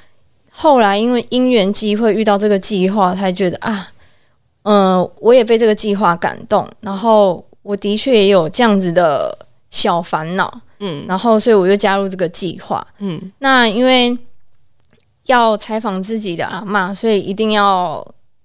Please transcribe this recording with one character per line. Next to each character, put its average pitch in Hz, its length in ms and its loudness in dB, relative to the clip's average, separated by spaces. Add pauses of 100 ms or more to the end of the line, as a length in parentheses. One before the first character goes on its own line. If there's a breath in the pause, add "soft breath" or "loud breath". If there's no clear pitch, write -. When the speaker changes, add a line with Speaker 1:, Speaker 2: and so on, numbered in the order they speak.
(500 soft breath)
Speaker 1:
后 285 300 2
来 202 180 2
因 233 140 0
为 240 180 -2
因 254 220 0
缘 202 200 2
际 208 240 -2
会 220 180 2
遇 220 100 0
到 202 140 2
这 214 120 0
个 202 80 2
计 190 320 0
划， 190 260 0
才 190 160 -2
觉 180 180 -2
得 170 100 -6
啊， 202 320 -8 (720 loud breath)
呃， 185 560 2
我 233 140 4
也 254 100 6
被 226 140 2
这 226 80 2
个 214 80 4
计 208 220 -4
划 190 200 2
感 - 220 -6 (100)
动， 196 200 0 (140)
然 196 140 -8
后 202 480 2 (180)
我 202 140 -8
的 202 200 -4
确 254 180 0
也 202 140 4
有 185 220 4
这 214 120 -2
样 214 160 4
子 180 140 -2
的 147 440 0 (340)
小 175 320 0
烦 165 340 -6
恼， 190 260 -4 (180)
Speaker 2:
嗯。 170 280 -8
Speaker 1:
然 185 100 -2
后 220 220 2
所 240 100 0
以 226 60 6
我 180 100 4
就 196 100 4
加 202 200 0
入 196 140 -2
这 190 80 -10
个 180 100 -2
计 180 320 -8
划。 - 260 -8 (140)
Speaker 2:
嗯。 190 400 -8
Speaker 1:
那 262 280 2
因 226 180 0
为 247 300 2 (1120)
要 233 280 2
采 220 240 -6
访 190 240 -6
自 220 160 -6
己 185 160 -8
的 151 100 -6
阿 185 160 -10
嬷， 196 320 -4
所 226 160 -4
以 202 120 0
一 196 120 -6
定 214 180 -2
要 190 540 0 (400)